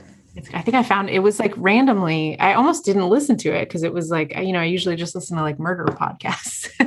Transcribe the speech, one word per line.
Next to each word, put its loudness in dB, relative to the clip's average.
It's, -16
I -6
think 0
I 4
found, 0
it 0
was, 4
like, 0
randomly, 2
I 2
almost 2
didn't 2
listen 4
to 0
it -2
'cause -6
it -2
was, -4
like, -2
you -2
know, 0
I 0
usually 0
just -8
listen -8
to, -2
like, -4
murder -4
podcasts, -6
<laughs> -8